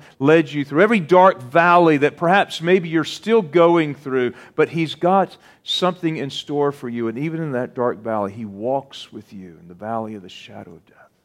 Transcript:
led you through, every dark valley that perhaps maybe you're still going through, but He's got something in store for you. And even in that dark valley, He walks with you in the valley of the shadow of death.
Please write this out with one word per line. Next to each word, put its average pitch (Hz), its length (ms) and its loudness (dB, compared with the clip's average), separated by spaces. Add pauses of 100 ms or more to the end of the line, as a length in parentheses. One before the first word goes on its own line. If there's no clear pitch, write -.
(200)
led 151 320 4
you 143 140 -4
through, 143 160 0
every 214 180 4
dark 180 420 4
valley 165 560 4
that 139 180 0
perhaps 170 460 0
maybe 175 280 2
you're 160 140 -2
still 220 380 -2
going 170 540 2
through, 127 380 -4 (220)
but 151 140 0
He's 160 260 -4
got 185 400 0 (280)
something 175 540 -4
in 139 120 -6
store 143 420 -4
for 143 180 -12
you. 117 180 -6
And 113 100 -6
even 160 240 -6
in 151 120 -6
that 123 200 -6
dark 120 260 -4
valley, 107 320 -4
He 113 140 -14
walks 120 640 -8
with 107 220 -20
you 90 260 -18
in 85 80 -20
the 87 60 -20
valley 110 400 -8
of 104 80 -16
the 92 80 -20
shadow 104 440 -20
of 80 120 -20
death. - 240 -20 (160)